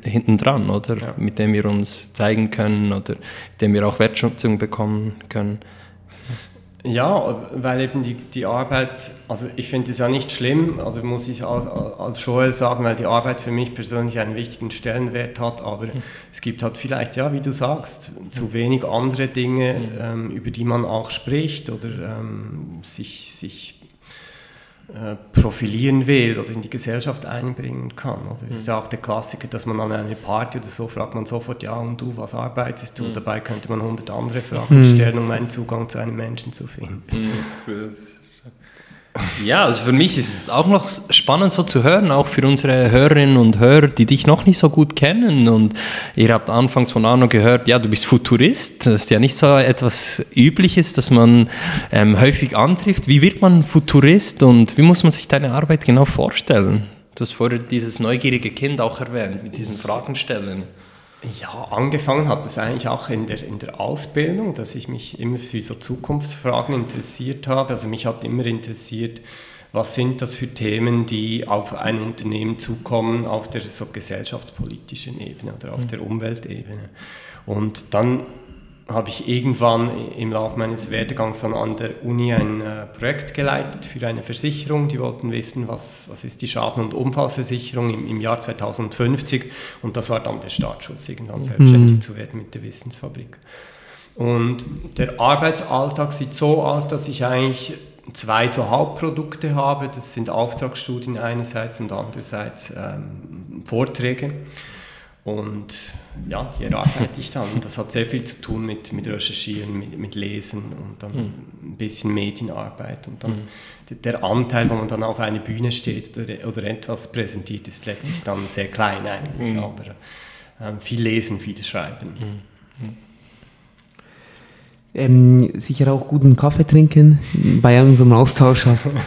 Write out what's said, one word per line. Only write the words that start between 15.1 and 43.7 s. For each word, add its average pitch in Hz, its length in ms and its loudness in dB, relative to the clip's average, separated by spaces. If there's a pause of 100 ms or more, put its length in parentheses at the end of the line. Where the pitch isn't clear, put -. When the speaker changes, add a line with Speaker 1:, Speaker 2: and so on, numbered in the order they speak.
Speaker 2:
hat, 117 220 -6
aber 107 240 -10
Speaker 1:
Mhm. 123 160 -10 (320)
Speaker 2:
es - 80 -20
gibt 117 200 -8
halt 113 140 -6
vielleicht, 120 400 -8
ja, 139 160 -4
wie 139 80 -4
du 139 140 -6
sagst, - 580 -8 (200)
zu 127 120 -10
Speaker 1:
Mhm. 107 100 -8
Speaker 2:
wenig 120 300 0
andere 127 460 -2
Dinge, 127 460 -2
Speaker 1:
Mhm. 117 120 -6 (140)
Speaker 2:
ähm, 113 300 -8
über 113 200 -10
die 117 140 -6
man 120 180 0
auch 110 260 -4
spricht 147 600 -6
oder, 110 500 -10
ähm, 104 640 -12
sich, - 500 -18
sich, - 460 -18 (1080)
äh, 110 260 -10 (160)
profilieren 120 760 0
will 120 300 2
oder 107 140 -8
in 113 100 -10
die - 80 -12
Gesellschaft 127 560 -8
einbringen 123 720 -10
kann, - 300 -8
oder? 113 220 -14
Speaker 1:
Mhm. 117 100 -10
Speaker 2:
Ist 110 100 -12
ja 113 100 -2
auch 110 80 -6
der - 140 -10
Klassiker, 110 480 -8
dass - 180 -10
man 110 140 -4
an 107 140 -4
einer 107 200 -6
Party 113 440 -6
oder 120 100 -12
so 117 220 -10
fragt - 260 -8
man 113 100 -8
sofort, 117 380 -10
"Ja, 110 120 -8
und 117 240 -8
du, 123 180 -8
was 113 180 -12
arbeitest 120 640 -8
du?" 117 60 -8
Speaker 1:
Mhm. 117 80 -8
Speaker 2:
Dabei 110 260 -6
könnte 107 300 -10
man 110 120 -4
hundert 110 280 -8
andere 120 320 -6
Fragen 120 380 4
Speaker 3:
Mhm. 123 160 10
Speaker 2:
stellen, 117 220 4
um 117 140 -2
einen 117 180 -4
Zugang 117 380 -6
zu 120 120 -10
einem 113 180 -8
Menschen 117 340 -10
zu - 160 -14
finden. 95 340 -14 (640)
Speaker 1:
Mhm. 107 300 -10 (1500)
Ja, 165 200 4
also 113 180 0
für 123 80 2
mich 156 260 4
ist 107 320 -4
auch 151 160 2
noch 196 240 2 (220)
spannend 175 400 4
so 180 100 0
zu 131 220 2
hören, 180 260 4
auch 139 160 4
für 135 220 2
unsere 127 420 4
Hörerinnen 139 480 8
und 110 220 8
Hörer, 139 300 10